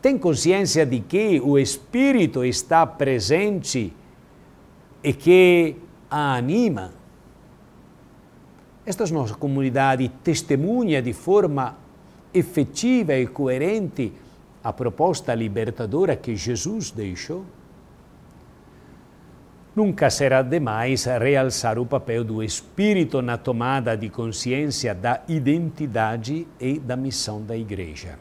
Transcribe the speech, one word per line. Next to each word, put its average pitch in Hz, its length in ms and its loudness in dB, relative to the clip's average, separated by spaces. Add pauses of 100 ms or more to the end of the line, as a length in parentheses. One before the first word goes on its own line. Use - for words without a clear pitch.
Tem 269 160 4
consciência 170 680 2
de 123 140 0
que 190 400 2
o 143 180 4
Espírito 226 840 2
está 156 440 2
presente 135 1040 0 (1120)
e 143 80 2
que 175 640 6 (340)
a 143 260 0
anima? 131 560 -2 (1900)
Esta 202 200 -4
es 175 60 -2
nossa 127 240 -2
comunidade 135 760 0 (160)
testemunha 160 760 0
de 120 100 -4
forma 151 640 0 (560)
efetiva 180 840 2
e 127 120 2
coerente 139 840 -2 (520)
a 113 80 -2
proposta 139 600 0
libertadora 113 840 -2
que - 180 -6
Jesus 127 560 -6
deixou? 110 540 -10 (2250)
Nunca 190 340 2
será 131 320 4
demais 127 640 -2
realçar 123 760 0
o 123 80 -2
papel 120 380 -2
do 110 180 -4
Espírito 160 800 0
na 120 160 -2
tomada 120 580 -2
de 110 120 -6
consciência 120 880 -4
da 120 340 -2
identidade 139 1160 -2 (120)
e 131 200 -2
da 127 180 -6
missão 131 460 -6
da 110 140 -8
Igreja. 90 640 -10